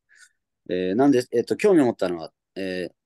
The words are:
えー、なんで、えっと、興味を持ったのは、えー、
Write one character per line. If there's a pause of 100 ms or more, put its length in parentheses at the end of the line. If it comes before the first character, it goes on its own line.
(680)
え
ー、
な
ん
で、
え
っ
と、
興
味
を
持
っ
た
の
は、 (240)
え
ー、 (120)